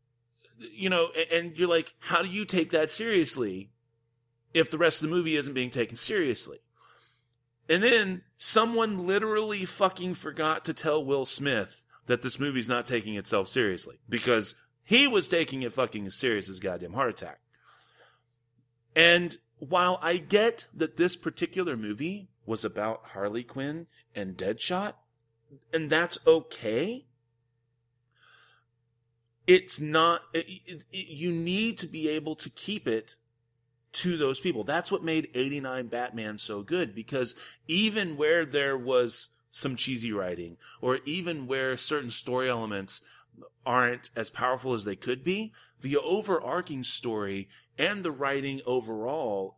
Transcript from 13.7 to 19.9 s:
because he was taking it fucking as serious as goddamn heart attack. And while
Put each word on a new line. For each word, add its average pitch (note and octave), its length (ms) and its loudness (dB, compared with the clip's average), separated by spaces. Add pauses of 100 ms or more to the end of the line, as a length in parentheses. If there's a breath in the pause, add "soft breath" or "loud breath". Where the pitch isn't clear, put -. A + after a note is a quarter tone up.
because A#2 460 2 (300 soft breath)
he C4+ 240 6
was G#3+ 200 2
taking D3+ 340 0
it A#2 100 -4
fucking A2 340 -2
as F#2 80 -8
serious G#2 340 0
as F#2+ 120 -12
goddamn F2 320 -6
heart B2 180 0
attack. E2 300 -10 (1500 soft breath)
And E3+ 420 6 (220)
while F3+ 420 2